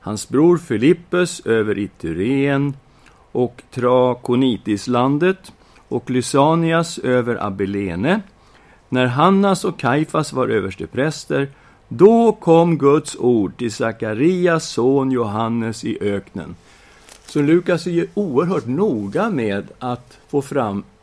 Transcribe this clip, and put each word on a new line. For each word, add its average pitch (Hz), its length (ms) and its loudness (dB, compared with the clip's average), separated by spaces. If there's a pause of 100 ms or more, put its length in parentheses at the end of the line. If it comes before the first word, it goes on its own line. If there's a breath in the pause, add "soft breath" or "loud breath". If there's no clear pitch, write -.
hans 104 280 -10
bror 165 300 4
Filippus 170 880 0
över 107 320 0
Itureen 139 960 -2 (560 soft breath)
och 123 380 -4
Trakonitislandet 127 1800 0 (360 soft breath)
och 120 220 -6
Lysanias 160 880 0
över 120 480 -2
Abilene, 101 760 -2 (680 soft breath)
när 127 180 2
Hannas 185 580 2
och - 140 -4
Kajfas 147 540 -2
var 127 160 -2
överstepräster, 131 1000 -4 (400 soft breath)
då 220 440 6
kom 165 460 4
Guds 143 380 2
ord 113 400 0
till 117 160 -4
Sakarias 151 960 0
son 135 420 2
Johannes 113 760 -2
i 110 160 -6
öknen. 98 540 -6 (720 loud breath)
Så 151 140 -2
Lukas 170 440 2
är 180 40 -4
ju 170 240 -2
oerhört 170 520 -2
noga 143 640 -2
med 107 340 -4 (140)
att 123 400 -10 (100)
få 143 140 -2
fram 107 420 -4 (180)